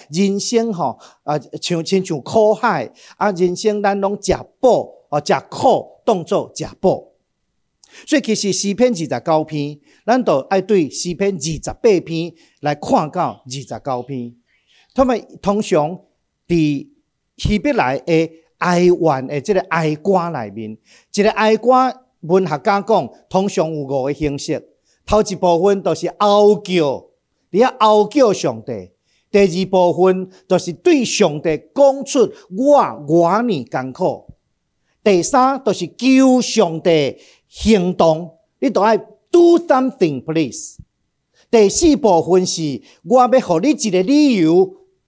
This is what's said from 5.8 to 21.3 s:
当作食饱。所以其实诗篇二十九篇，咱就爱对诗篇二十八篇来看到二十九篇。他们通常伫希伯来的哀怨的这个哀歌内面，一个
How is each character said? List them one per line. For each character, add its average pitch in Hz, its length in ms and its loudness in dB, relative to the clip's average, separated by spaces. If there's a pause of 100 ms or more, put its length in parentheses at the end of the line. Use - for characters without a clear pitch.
当 190 220 0
作 160 280 -4
食 - 120 -10 (160)
饱。 170 320 -2 (920)
所 294 140 2
以 - 20 -4
其 214 140 -2
实 196 160 -4
诗 196 220 -4
篇 247 180 2
二 226 40 -4
十 165 120 -8
九 156 380 -2
篇， 147 340 -8 (260)
咱 247 160 0
就 175 160 0 (120)
爱 196 100 0
对 185 300 0
诗 - 240 -8
篇 196 200 -4
二 170 60 -8
十 147 220 -8
八 190 440 0
篇 165 280 -8 (260)
来 147 160 -4
看 160 340 -2
到 147 360 -6
二 127 40 -20
十 131 140 -12
九 123 400 -8
篇。 120 320 -10 (580)
他 262 120 2
们 247 200 -4 (160)
通 202 200 -2
常 170 360 -2 (480)
伫 151 440 -2 (480)
希 214 200 -2
伯 247 140 -2
来 139 280 0
的 160 300 0 (280)
哀 175 240 0
怨 160 460 2
的 147 120 -6
这 202 140 -4
个 185 160 0
哀 160 260 0
歌 170 360 -2
内 120 180 -8
面， 110 280 -12 (380)
一 202 80 0
个 220 80 2